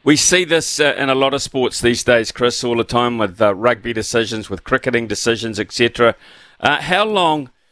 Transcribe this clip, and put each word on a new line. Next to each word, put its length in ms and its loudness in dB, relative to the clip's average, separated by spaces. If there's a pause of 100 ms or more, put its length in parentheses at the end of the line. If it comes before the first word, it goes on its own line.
We 140 4
see 300 2
this, 340 -2
uh, 180 2
in 120 0
a 40 2
lot 200 2
of 80 -4
sports 400 -2
these 240 0
days, 260 2
Chris, 320 -2
all 140 0
the 80 0
time 320 0
with, 240 -2
uh, 120 4
rugby 380 -2
decisions, 580 -4
with 140 -8
cricketing 440 -2
decisions, 520 -2
et 140 -6
cetera. 420 2 (460)
Uh, 180 0
how 240 0
long, 460 0 (220)